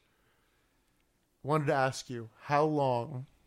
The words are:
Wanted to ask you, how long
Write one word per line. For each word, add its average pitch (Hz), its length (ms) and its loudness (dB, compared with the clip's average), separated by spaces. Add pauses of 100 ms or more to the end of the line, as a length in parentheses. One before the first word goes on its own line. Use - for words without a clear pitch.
(1400)
Wanted 143 240 0
to 151 60 2
ask 131 360 0
you, 117 200 -10 (120)
how 147 240 2
long 131 600 -2 (220)